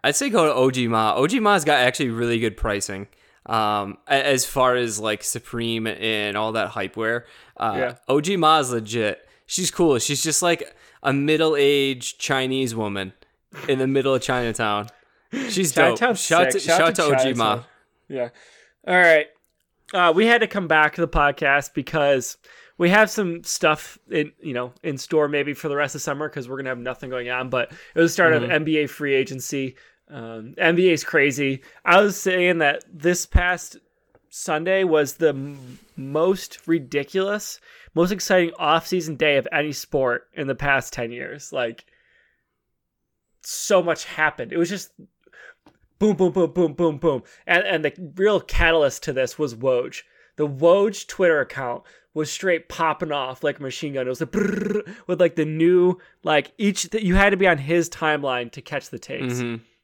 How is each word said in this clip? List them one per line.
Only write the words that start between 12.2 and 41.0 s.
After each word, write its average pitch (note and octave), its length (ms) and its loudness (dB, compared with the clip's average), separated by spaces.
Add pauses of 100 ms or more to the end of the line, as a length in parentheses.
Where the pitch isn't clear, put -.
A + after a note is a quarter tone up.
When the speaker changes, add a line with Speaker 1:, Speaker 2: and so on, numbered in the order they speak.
Speaker 1:
woman G2+ 380 -4 (560)
in C3 100 0
the C3 80 0
middle C3+ 260 2
of B2+ 100 2
Chinatown. A2+ 680 -2 (640)
She's F#3 220 0
dope. E3 280 2
Speaker 2:
Chinatown's A#3 200 -2
Speaker 1:
Shout F3 320 2
Speaker 2:
sick. - 100 -2
Speaker 1:
to, - 60 -6
Speaker 2:
Shout E3 120 4
Speaker 1:
shout E3 160 2
Speaker 2:
to F3+ 60 0
Speaker 1:
to D3+ 60 2 (120)
O - 20 2
G C3+ 120 0
Ma. A#2 100 0 (140)
Speaker 2:
Chinatown. A#2+ 60 -12 (440)
Yeah. B2 200 -6 (600)
All F3+ 100 4
right. D#3+ 280 8 (680)
Uh, F3 200 6
we G#3 140 6
had A#3 140 6
to G#3+ 80 0
come G3 180 -6
back D3+ 300 4
to F3 40 -6
the E3 60 2
podcast C#3+ 680 0
because C#3 640 0 (380)
we F3 140 2
have G#3+ 180 6
some E3+ 360 -6
stuff - 520 -2 (140)
in, D3+ 300 -2
you D3+ 120 -10
know, B2 200 -6 (100)
in C#3+ 160 -6
store D3+ 300 0
maybe D3 260 -2
for D#3 140 -8
the C#3+ 80 -2
rest C#3+ 180 -2
of C#3 60 -10
summer D3 280 -6
'cause B2+ 200 -10
we're C3 80 -10
gonna C3+ 140 -8
have B2 80 -6
nothing B2+ 300 -10
going B2 220 -8
on. B2+ 180 -4
But B2 220 -2 (240)
it D#3+ 60 0
was E3 100 6
the - 40 -8
start E3 200 6
Speaker 1:
Mm-hmm. B2 120 0
Speaker 2:
of B2 40 -4
N D#3 140 2
B D#3 140 0
A C#3+ 100 0
free C#3 260 -2
agency. C3 640 -4 (340)
Um, A2+ 480 -14
N E3+ 160 2
B F3+ 160 4
A - 20 4
is D3 120 -2
crazy. C#3 580 0 (220)
I F3+ 160 6
was G3+ 200 0
saying F3+ 380 2
that D3 240 0 (100)
this F3 340 -2
past F3+ 500 0 (540)
Sunday F3+ 520 0
was D3+ 320 2
the E3 140 2
m-, C3+ 500 -6 (180)
most D#3 680 -2
ridiculous, E3 920 -2 (340)
most F3 160 2
exciting F3+ 480 2
off-season D#3+ 560 0
day C#3+ 220 2
of C3 160 0
any D3+ 180 -2
sport C3 640 -2
in C3+ 160 -6
the C3 80 -4
past C#3 360 -2
ten A#2 200 -8